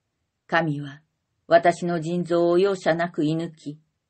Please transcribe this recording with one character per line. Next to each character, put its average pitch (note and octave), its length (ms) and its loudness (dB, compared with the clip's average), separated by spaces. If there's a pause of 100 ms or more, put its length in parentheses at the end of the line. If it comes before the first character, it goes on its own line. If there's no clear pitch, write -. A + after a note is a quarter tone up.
(460)
神 D#3+ 340 -2
は C#3+ 200 -14 (460)
私 E3+ 400 4
の F3 140 -2
腎 E3+ 240 -4
臓 E3+ 260 2
を F3 80 4
容 G3 180 2
赦 F3+ 180 0
な E3+ 140 -4
く E3+ 160 -4
射 D3+ 120 0
抜 E3 160 -6
き、 D3+ 280 -16 (300)